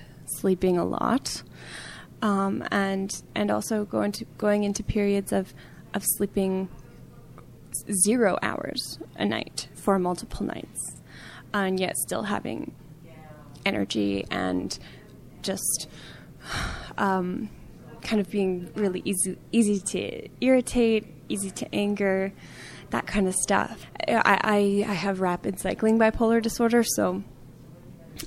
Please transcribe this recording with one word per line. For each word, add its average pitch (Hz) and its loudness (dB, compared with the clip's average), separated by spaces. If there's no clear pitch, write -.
sleeping 185 2
a 170 2
lot, - 0
um, 196 2
and, 196 0
and 208 2
also 214 0
go 214 0
into, 208 -2
going 208 4
into 202 0
periods 202 2
of, 196 0
of 202 -4
sleeping 190 0
s-, - -6
zero 220 4
hours - -4
a - 0
night - -2
for 196 2
multiple 175 -2
nights, - -8
and 190 0
yet 185 0
still - -2
having - -4
energy 101 0
and 92 -2
just, - -4
<sighs> - -6
um, 190 0
kind 214 2
of 190 -2
being 185 0
really 190 0
easy, 190 -2
easy 208 6
to - -4
irritate, 240 4
easy 196 -2
to - -8
anger, 196 2
that - -2
kind 196 2
of 185 0
stuff. - 0
I, 208 4
I, 208 4
I - 0
have 190 0
rapid 180 0
cycling 220 4
bipolar 226 6
disorder, 233 4
so 196 2